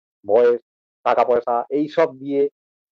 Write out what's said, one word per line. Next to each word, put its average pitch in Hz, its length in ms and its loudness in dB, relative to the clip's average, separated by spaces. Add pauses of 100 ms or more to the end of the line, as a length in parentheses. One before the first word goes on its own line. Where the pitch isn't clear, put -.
(280)
বয়স, 120 340 2 (420)
টাকা 120 200 2
পয়সা, 120 460 -2
এইসব 147 500 -2
দিয়ে 139 300 -2 (420)